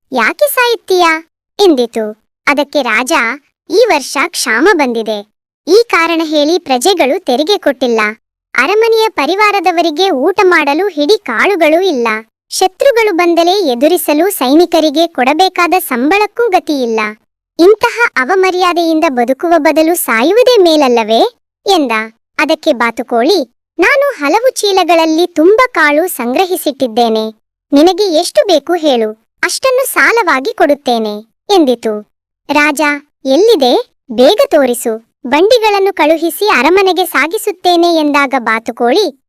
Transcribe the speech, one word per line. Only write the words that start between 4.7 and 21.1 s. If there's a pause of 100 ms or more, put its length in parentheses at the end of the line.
ಬಂದಿದೆ. (400)
ಈ
ಕಾರಣ
ಹೇಳಿ
ಪ್ರಜೆಗಳು
ತೆರಿಗೆ
ಕೊಟ್ಟಿಲ್ಲ. (580)
ಅರಮನೆಯ
ಪರಿವಾರದವರಿಗೆ
ಊಟ
ಮಾಡಲು
ಹಿಡಿ
ಕಾಳುಗಳೂ
ಇಲ್ಲ. (420)
ಶತ್ರುಗಳು
ಬಂದಲೇ
ಎದುರಿಸಲು
ಸೈನಿಕರಿಗೆ
ಕೊಡಬೇಕಾದ (140)
ಸಂಬಳಕ್ಕೂ
ಗತಿಯಿಲ್ಲ. (580)
ಇಂತಹ
ಅವಮರ್ಯಾದೆಯಿಂದ
ಬದುಕುವ
ಬದಲು
ಸಾಯುವುದೇ
ಮೇಲಲ್ಲವೇ?" (440)